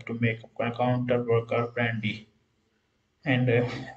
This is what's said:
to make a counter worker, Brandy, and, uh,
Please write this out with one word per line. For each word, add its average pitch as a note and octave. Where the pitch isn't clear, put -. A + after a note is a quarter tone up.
to A#2
make A2+
a A#2
counter B2
worker, A#2
Brandy, A2+
and, B2+
uh, A#2+